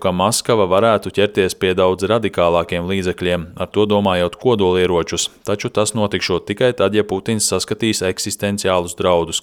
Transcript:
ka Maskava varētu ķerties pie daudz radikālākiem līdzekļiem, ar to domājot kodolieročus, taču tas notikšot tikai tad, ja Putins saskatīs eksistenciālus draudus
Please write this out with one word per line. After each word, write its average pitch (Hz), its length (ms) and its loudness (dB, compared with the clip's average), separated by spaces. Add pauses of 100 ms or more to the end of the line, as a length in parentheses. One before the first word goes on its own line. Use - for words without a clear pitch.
ka 95 80 2
Maskava 104 560 2
varētu 101 480 2
ķerties 98 480 2
pie 95 60 2 (100)
daudz 92 320 2
radikālākiem 87 800 0
līdzekļiem, 90 540 -2 (100)
ar - 160 -8
to 104 160 2
domājot 98 560 0
kodolieročus, 90 840 0 (180)
taču 104 240 -4
tas 107 240 -2
notikšot 98 540 -2
tikai 123 320 0
tad, 98 180 2
ja 104 80 4
Putins 101 400 -2
saskatīs 104 560 -2
eksistenciālus 92 960 -2
draudus 85 440 0